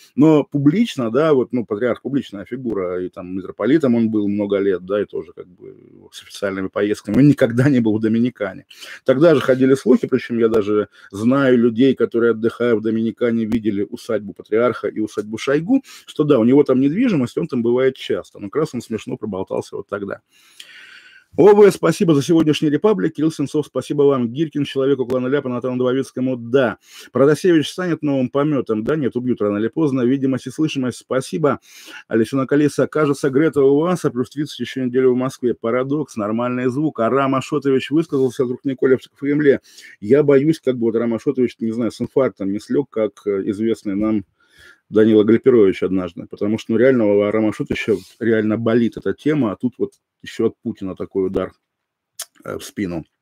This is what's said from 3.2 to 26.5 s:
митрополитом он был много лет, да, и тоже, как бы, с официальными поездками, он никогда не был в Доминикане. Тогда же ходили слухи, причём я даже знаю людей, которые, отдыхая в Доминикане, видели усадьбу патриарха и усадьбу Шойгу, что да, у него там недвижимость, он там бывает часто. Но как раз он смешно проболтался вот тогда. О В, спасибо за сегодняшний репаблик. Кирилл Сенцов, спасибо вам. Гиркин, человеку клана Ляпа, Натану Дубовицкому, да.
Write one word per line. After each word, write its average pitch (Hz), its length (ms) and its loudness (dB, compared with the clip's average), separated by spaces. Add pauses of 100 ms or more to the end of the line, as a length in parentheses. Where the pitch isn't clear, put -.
митрополитом 117 600 0
он 113 140 2
был 104 180 -2
много 101 300 -2
лет, 95 280 0
да, 101 160 -2
и 92 40 -2
тоже, 87 300 -12
как 92 120 -20
бы, 98 280 -20 (360)
с - 120 -20
официальными 95 440 -6
поездками, 104 500 -2
он 139 100 6
никогда 131 420 4
не 127 100 2
был 110 180 0
в 110 40 -2
Доминикане. 110 640 -2 (400)
Тогда 147 300 4
же 123 60 2
ходили 131 340 4
слухи, 208 320 2
причём 120 320 -2
я 113 80 2
даже 104 400 0 (240)
знаю 127 460 2
людей, 117 380 2
которые, 117 360 0
отдыхая 113 440 0
в 107 60 -2
Доминикане, 113 640 -2
видели 104 440 -2
усадьбу 104 440 -8
патриарха 113 540 -2
и - 120 -6
усадьбу 107 380 -8
Шойгу, 165 460 0 (220)
что - 180 -4
да, 143 160 4
у 117 40 2
него 135 200 6
там 131 160 2
недвижимость, 156 580 0
он 170 100 -4
там 120 160 -4
бывает 127 320 0
часто. - 440 -8
Но 98 100 -12
как 143 120 -4
раз 156 120 -6
он - 80 -8
смешно 117 360 -10
проболтался 101 580 -8
вот - 120 -12
тогда. 101 340 -8 (1120)
О 202 180 8
В, 208 180 8
спасибо 165 440 0
за 139 80 0
сегодняшний 151 460 2
репаблик. 185 440 0
Кирилл 156 180 -2
Сенцов, 147 360 -4
спасибо 143 360 -2
вам. 131 260 2
Гиркин, 147 340 -4
человеку 135 420 0
клана 127 220 0
Ляпа, 131 220 -2
Натану 123 280 -4
Дубовицкому, 127 600 -2
да. 117 400 0 (340)